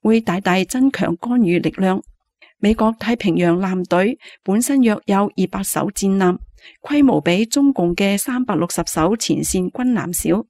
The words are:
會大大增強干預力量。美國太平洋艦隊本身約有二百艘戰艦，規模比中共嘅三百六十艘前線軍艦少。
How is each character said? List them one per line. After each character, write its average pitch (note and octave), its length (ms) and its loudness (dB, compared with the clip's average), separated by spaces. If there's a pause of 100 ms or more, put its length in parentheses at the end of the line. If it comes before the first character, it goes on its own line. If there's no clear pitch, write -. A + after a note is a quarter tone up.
會 A3+ 200 4
大 F#3 180 -2
大 F#3+ 240 0
增 B3+ 260 0
強 - 280 -2
干 A#3+ 240 -4
預 F3 200 2
力 D#3+ 100 0
量。 F#3+ 300 0 (580)
美 G#3 140 2
國 A3 240 0
太 A3+ 180 -2
平 F#3+ 200 -2
洋 F3 240 2
艦 F#3 280 -2
隊 G3 300 0 (260)
本 G3+ 180 0
身 C#4 220 2
約 G#3+ 220 2
有 G3+ 200 2
二 F#3+ 260 -2
百 G3 120 -6
艘 - 260 -4
戰 G3 280 -2
艦， F3+ 200 2 (460)
規 D4 200 2
模 A#3+ 160 4
比 F3 260 0
中 C#4 280 2
共 F3 200 0
嘅 G3 240 0
三 B3 280 -4
百 G3+ 100 -4
六 F3 140 0
十 - 160 -6
艘 F3+ 320 0
前 D#3+ 260 -2
線 F3+ 280 -2
軍 B3 200 -2
艦 F3 220 -2
少。 F3+ 360 -2